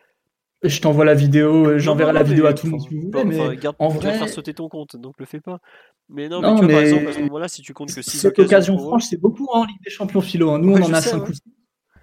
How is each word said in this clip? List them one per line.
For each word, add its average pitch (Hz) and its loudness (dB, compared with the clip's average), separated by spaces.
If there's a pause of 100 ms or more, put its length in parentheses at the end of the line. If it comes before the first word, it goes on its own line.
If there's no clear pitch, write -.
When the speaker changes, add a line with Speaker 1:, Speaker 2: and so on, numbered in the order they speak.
(640)
Speaker 1:
Je 147 -2
t'envoie 151 2
la 151 6
vidéo, 151 4
euh, 151 4
Speaker 2:
Non, 147 2
Speaker 1:
j'enverrai 156 2
Speaker 2:
non, 156 2
Speaker 1:
la - 4
Speaker 2:
non, 147 0
Speaker 1:
vidéo 151 4
Speaker 2:
mais 151 4
Speaker 1:
à 143 2
tout 160 -8
le 160 -4
monde 151 -6
Speaker 2:
enfin, - -16
Speaker 1:
si 156 -10
vous 151 -10
voulez, 202 -6
Speaker 2:
enfin, 160 -2
Speaker 1:
mais 127 -10
Speaker 2:
garde, 147 -8
Speaker 1:
en 156 0
Speaker 2:
tu 156 -2
vas 156 -4
Speaker 1:
vrai 202 -2
Speaker 2:
faire 214 -6
sauter 156 -12
ton 160 -12
compte, 151 -14
donc 131 -18
le 131 -16
fais 151 -14
pas. 180 -14 (500)
Mais 143 -10
non, 175 -6
Speaker 1:
Non, 196 2
Speaker 2:
mais 220 4
tu 196 4
vois, 156 4
par 151 6
Speaker 1:
mais 151 4
Speaker 2:
exemple, 151 2
à - -6
ce 147 -8
moment-là, 147 -6
si - -18
tu 135 -20
comptes 143 -14
que - -14
six - -10
Speaker 1:
cette 196 2
Speaker 2:
occasions 190 6
Speaker 1:
occasion 190 4
Speaker 2:
pour - -4
eux - -10
Speaker 1:
franche, 233 -2
c'est 165 -6
beaucoup, 226 -2
hein, 233 2
en 226 0
Ligue 214 -12
des 196 -16
Champions, 196 -4
Philo, 165 0
hein. 147 0
Nous, 185 4
Speaker 2:
Ouais, 196 6
Speaker 1:
on 175 2
en - 0
Speaker 2:
je 160 0
Speaker 1:
a 160 2
Speaker 2:
sais, 233 -2
Speaker 1:
cinq 170 -4
Speaker 2:
ouais. - -10
Speaker 1:
ou - -6
six. - -18 (580)